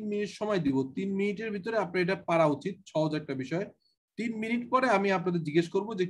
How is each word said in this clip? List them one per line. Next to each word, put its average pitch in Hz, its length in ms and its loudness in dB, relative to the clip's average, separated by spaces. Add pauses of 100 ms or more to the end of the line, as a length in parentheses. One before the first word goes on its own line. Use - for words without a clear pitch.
(120)
মিনিট 208 180 -2 (100)
সময় 208 260 0
দিব। 135 120 2 (180)
তিন 196 140 -2 (100)
মিনিটের 208 320 -2
ভিতরে 208 260 -4
আপনার 185 280 0
এটা 190 100 0 (140)
পারা 165 160 6
উচিত, 151 300 0 (160)
সহজ 156 240 2
একটা 151 260 -4
বিষয়। 156 240 -2 (520)
তিন 226 140 -4 (100)
মিনিট 233 200 0 (100)
পরে 254 160 4 (100)
আমি 196 140 2
আপনাদের 175 360 0
জিজ্ঞেস 165 280 4
করব 196 120 0 (120)
যে 185 100 0